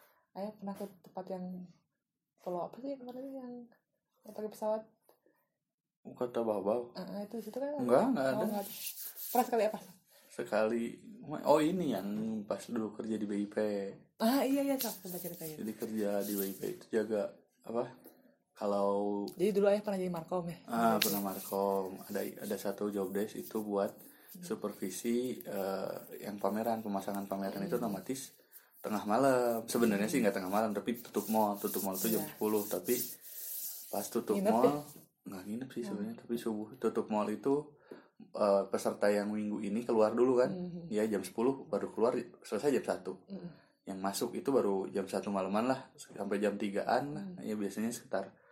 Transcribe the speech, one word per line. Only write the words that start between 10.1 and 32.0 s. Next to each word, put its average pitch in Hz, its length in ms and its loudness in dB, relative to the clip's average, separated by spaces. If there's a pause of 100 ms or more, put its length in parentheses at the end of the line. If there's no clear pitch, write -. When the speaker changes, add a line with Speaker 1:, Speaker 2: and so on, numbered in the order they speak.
Speaker 2:
Sekali. 113 560 2 (580)
Oh, 151 180 8
ini 165 320 2
yang 98 160 -2 (360)
pas 101 180 -2
dulu 110 320 -2
kerja 110 220 -4
di 107 80 -2
B 104 140 -2
I 101 100 0
P. - 100 -4 (600)
Speaker 1:
Ah, 247 240 4
iya, 277 240 2
iya, 277 80 2
sok, 240 320 -4
coba 175 140 -8
ceritain. 170 340 -8
Speaker 2:
Jadi 110 220 -6
kerja 107 340 -2 (160)
di 104 80 -2
B 98 80 0
I 98 140 -2
P - 60 -14 (120)
itu - 160 -16
jaga 107 400 0 (320)
apa? 117 240 -4 (680)
Kalau 101 800 0
Speaker 1:
Jadi 196 240 0
dulu 202 140 4
Ayah 208 180 4
pernah 196 140 -2
jadi 185 100 -2
markom 175 380 -4
ya? 170 180 -8
Speaker 2:
Ah, 117 320 4
Speaker 1:
Gitu. 104 80 4
Speaker 2:
pernah 104 180 2
markom. 98 800 0
Ada, 98 180 -2 (180)
ada 104 180 -2
satu 104 320 -2
job 98 220 0
desk 101 260 -2
itu 107 240 -4
buat 101 320 0 (400)
Speaker 1:
Hmm. 180 80 -14
Speaker 2:
supervisi, 117 960 -2
eh, 95 560 -2 (260)
yang 101 180 -6
pameran, 113 440 0
pemasangan 101 440 -2
pameran 98 360 -4
itu 98 160 -2
Speaker 1:
Hmm. 117 80 -2
Speaker 2:
otomatis 107 480 -6 (460)
tengah 101 240 -2
malam. 120 600 4
Sebenarnya 107 420 4
sih 143 100 2
Speaker 1:
Hmm. 120 60 4
Speaker 2:
nggak 101 120 4
tengah 95 140 -4
malam, 104 220 4
tapi 104 260 -2
tutup - 300 -4
mall. 110 300 4
Tutup 98 240 -2
mall 95 120 0
itu 98 160 0